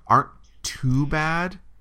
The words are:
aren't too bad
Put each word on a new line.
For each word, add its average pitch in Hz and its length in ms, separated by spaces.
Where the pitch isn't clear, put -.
aren't 131 220
too 131 420
bad 165 540